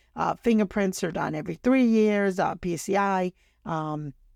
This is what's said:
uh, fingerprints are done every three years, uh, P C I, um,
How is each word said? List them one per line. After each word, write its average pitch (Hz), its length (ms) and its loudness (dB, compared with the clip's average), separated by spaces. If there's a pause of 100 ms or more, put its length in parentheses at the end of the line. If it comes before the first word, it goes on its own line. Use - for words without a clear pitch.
(160)
uh, 160 180 -2
fingerprints 202 680 0
are 165 80 -4
done 160 220 -4
every 156 280 -8
three 254 220 4
years, 208 540 2
uh, 170 180 0
P 170 200 -4
C 196 200 -2
I, 190 360 0 (340)
um, 151 460 -6 (240)